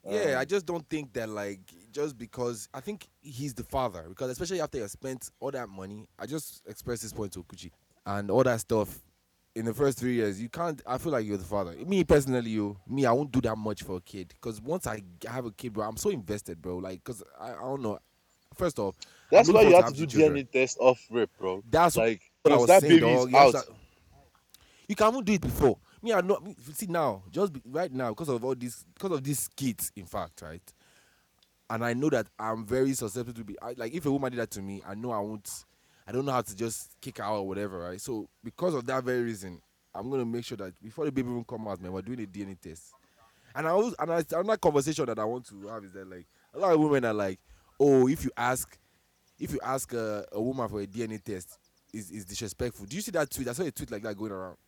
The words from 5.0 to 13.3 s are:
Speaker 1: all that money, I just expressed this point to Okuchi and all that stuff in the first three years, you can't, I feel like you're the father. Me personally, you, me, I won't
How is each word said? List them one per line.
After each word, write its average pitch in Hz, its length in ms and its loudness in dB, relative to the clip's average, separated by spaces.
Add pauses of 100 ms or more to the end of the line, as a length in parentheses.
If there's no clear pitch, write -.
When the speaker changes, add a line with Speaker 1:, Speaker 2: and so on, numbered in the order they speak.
Speaker 1:
all 139 120 -8
that 123 180 -8
money, 98 380 -14 (120)
I 104 60 -10
just 147 420 -12
expressed 113 360 -10
this 107 100 -12
point 101 200 -8
to 90 100 -12
Okuchi 87 260 -18 (360)
and 101 260 -4
all 127 120 6
that 120 160 2
stuff 107 400 -2 (540)
in 113 120 -6
the 113 80 -2
first 139 260 0
three 123 140 -2
years, 104 280 0
you 117 60 -8
can't, 165 400 -6
I 127 100 -4
feel 160 140 -6
like 117 140 -2
you're 104 100 -4
the 92 80 -8
father. 90 320 -4 (100)
Me 185 200 2
personally, 131 460 4
you, 104 260 -2 (100)
me, 135 180 0
I 117 60 6
won't 135 220 2